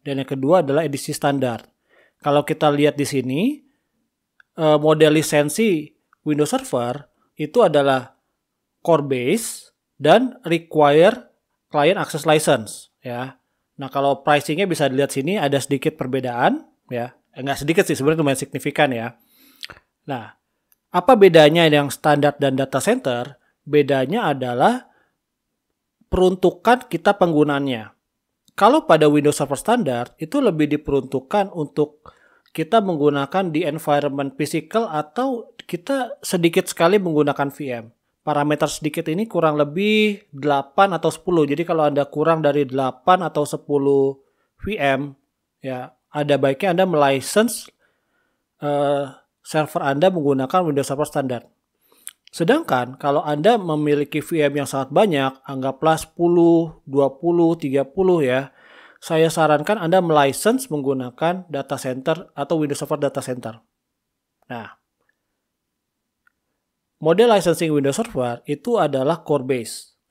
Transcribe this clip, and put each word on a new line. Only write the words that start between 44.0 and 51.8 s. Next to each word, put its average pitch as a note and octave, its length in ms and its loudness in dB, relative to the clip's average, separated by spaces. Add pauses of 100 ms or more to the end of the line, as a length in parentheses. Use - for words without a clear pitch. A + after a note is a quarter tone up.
V G#3 100 -6
M, C#3 380 -2 (500)
ya, C3 300 -12 (160)
ada D3 320 0
baiknya C#3+ 340 0
Anda F#3 140 4
melicense, D3 800 0 (920)
eh, C#3+ 480 -2 (320)
server D#3 420 -4
Anda D3 300 2
menggunakan C#3+ 560 0
Windows C#3 220 -2
Server C#3+ 180 -4
standar. B2+ 340 -6 (880)